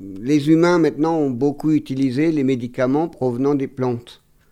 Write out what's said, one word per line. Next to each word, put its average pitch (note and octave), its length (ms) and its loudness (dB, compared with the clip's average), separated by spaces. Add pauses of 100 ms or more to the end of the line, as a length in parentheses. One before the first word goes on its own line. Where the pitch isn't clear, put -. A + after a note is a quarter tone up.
(200)
les C#3 300 0
humains E3+ 300 4
maintenant D#3+ 400 0
ont D3 100 0
beaucoup C#3+ 440 0
utilisé C#3 580 0
les D3+ 120 0
médicaments C3 640 0
provenant B2+ 460 -2
des C#3 140 -2
plantes. B2 560 -6 (280)